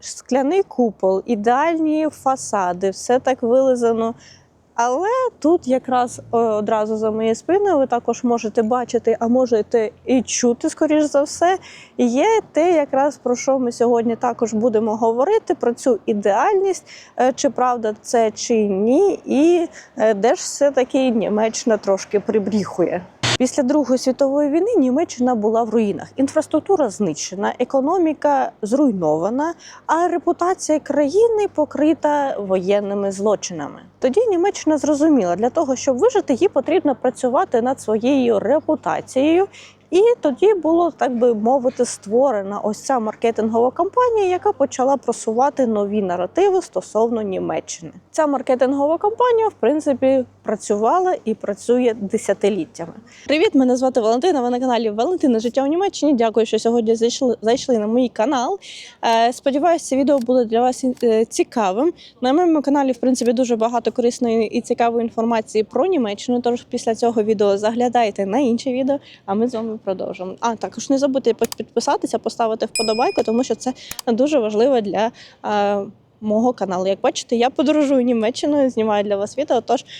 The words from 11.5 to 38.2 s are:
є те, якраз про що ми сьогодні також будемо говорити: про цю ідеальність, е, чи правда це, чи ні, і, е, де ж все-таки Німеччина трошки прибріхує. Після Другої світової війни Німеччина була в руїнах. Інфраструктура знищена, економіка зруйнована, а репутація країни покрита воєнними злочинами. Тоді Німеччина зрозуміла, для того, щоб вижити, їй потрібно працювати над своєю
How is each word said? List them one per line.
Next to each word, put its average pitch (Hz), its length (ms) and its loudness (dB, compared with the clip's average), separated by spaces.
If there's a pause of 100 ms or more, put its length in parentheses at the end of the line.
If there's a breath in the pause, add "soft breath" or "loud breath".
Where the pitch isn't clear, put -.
є 285 420 2 (120)
те, 339 200 2
якраз 285 440 0
про 247 200 -2
що 269 220 0
ми 240 140 -2
сьогодні 233 440 2
також 233 380 -2
будемо 220 420 0
говорити: 262 580 0
про 240 200 -2
цю 240 320 0
ідеальність, 262 800 0 (340 loud breath)
е, 254 120 2
чи 269 180 0
правда 240 520 -2
це, 226 280 2
чи 220 380 0
ні, 247 560 2
і, 330 440 2 (280 loud breath)
е, 220 180 2
де 202 140 0
ж 302 60 4
все-таки 269 760 0
Німеччина 220 680 0
трошки 196 440 -2
прибріхує. 190 840 -2 (360)
Після 254 240 0
Другої 262 360 2
світової 277 520 0
війни 359 280 0
Німеччина 254 560 0
була 220 280 0
в 226 80 -4
руїнах. 214 460 -2
Інфраструктура 294 760 0
знищена, 190 680 -4
економіка 285 920 0 (100)
зруйнована, 220 920 0 (320 loud breath)
а 339 220 2
репутація 349 720 -2
країни 392 720 2
покрита 294 840 0
воєнними 196 720 -2
злочинами. 185 680 -4 (180)
Тоді 262 280 2
Німеччина 339 520 0
зрозуміла, 277 580 2
для 226 140 0
того, 269 260 0
щоб 247 220 -2
вижити, 403 360 2
їй 359 140 0
потрібно 302 460 0
працювати 254 680 -2
над 262 180 -2
своєю 233 580 0